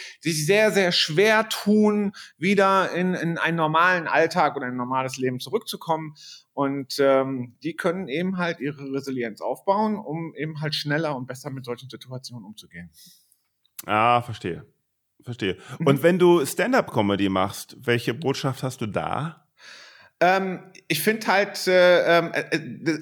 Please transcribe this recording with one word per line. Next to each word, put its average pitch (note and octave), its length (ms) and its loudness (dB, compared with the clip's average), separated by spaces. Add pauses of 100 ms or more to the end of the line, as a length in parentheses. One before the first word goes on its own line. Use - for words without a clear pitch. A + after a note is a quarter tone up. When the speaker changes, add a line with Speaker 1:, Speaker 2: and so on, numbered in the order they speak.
(200)
Speaker 1:
sich D#3 280 -2
sehr, G#3 240 4
sehr F3+ 200 2
schwer G#3+ 580 2
tun, G#3 640 2 (260)
wieder F#3+ 540 4
in, F3+ 200 0
in E3 240 -4
einen E3 200 0
normalen E3 500 2
Alltag D#3 480 2
oder C#3 120 -6
ein B2+ 100 -6
normales C3 400 -4
Leben B2+ 220 -4
zurückzukommen. D#3 760 -6 (380)
Und, C#3 460 -4
ähm, C3+ 600 0
die D#3+ 140 -8
können F#3 320 -4
eben F3+ 300 -4
halt E3+ 240 -4
ihre C#3 300 -8
Resilienz C3 500 -6
aufbauen, G3 580 -2
um D#3+ 360 -8
eben D3+ 260 -10
halt D3+ 120 -4
schneller D3 420 -4
und B2+ 120 -10
besser B2+ 240 -12
mit C3 140 -12
solchen B2 240 -12
Situationen A#2+ 560 -16
umzugehen. G#2+ 440 -20 (960)
Speaker 2:
Ah, A2+ 380 4
verstehe. G2 420 -10 (580)
Verstehe. G#2+ 340 -4 (200)
Speaker 1:
Mhm. E3 100 -6
Speaker 2:
Und C3+ 160 4
wenn F3 140 4
du F3 260 6
Stand-up-Comedy G#2+ 840 0
machst, F#2+ 500 -2
welche A#2+ 360 -2
Botschaft C3+ 480 -4
hast C3 180 -6
du A2+ 60 -2
da? F2+ 580 -6 (760)
Speaker 1:
Ähm, F#3 380 2 (300)
ich D#3 120 -2
find A3 280 0
halt, G3+ 360 0
äh, F3+ 520 6
ähm, C#3 160 0
äh, C#3+ 80 -2 (120)
äh, D3+ 480 -4